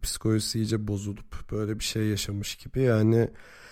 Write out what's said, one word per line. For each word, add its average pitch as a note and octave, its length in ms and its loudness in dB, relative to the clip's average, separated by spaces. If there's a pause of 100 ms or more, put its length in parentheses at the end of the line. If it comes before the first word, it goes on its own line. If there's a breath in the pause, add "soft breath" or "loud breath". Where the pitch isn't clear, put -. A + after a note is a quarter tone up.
psikolojisi - 580 -2
iyice G#2+ 280 -2
bozulup G#2 640 -8
böyle G#2+ 280 -4
bir - 40 -6
şey A2+ 240 -2
yaşamış G2+ 480 -4
gibi. - 260 -4
Yani, A2+ 480 6 (420 loud breath)